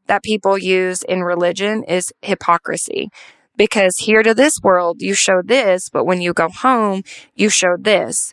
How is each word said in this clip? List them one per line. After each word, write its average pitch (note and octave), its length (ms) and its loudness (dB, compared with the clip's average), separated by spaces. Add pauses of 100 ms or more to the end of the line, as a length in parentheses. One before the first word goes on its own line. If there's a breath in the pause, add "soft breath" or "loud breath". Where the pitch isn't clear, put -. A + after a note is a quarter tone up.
that G3 160 0
people G3 340 0
use F#3 460 0
in F#3 200 -2
religion F3+ 600 -2
is F3+ 380 -4
hypocrisy. - 880 -4 (460 loud breath)
Because G3+ 420 2
here A3 260 2
to A3+ 120 4
this C#4 260 2
world, F3+ 400 0
you F#3+ 140 -2
show F#3 280 2
this, G3+ 460 0
but B2+ 160 -2
when F3+ 160 0
you F3 120 -2
go E3 160 0
home, G#3+ 520 0 (340 loud breath)
you G#3 140 2
show F3+ 300 0
this. G3 540 -2